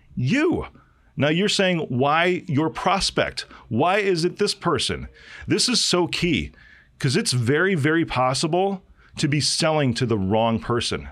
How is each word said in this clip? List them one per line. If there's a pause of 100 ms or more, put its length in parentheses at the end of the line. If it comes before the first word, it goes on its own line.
(160)
you? (500)
Now
you're
saying,
"Why
your
prospect? (240)
Why
is
it
this
person?" (400)
This
is
so
key, (460)
'cause
it's
very,
very
possible (340)
to
be
selling
to
the
wrong
person.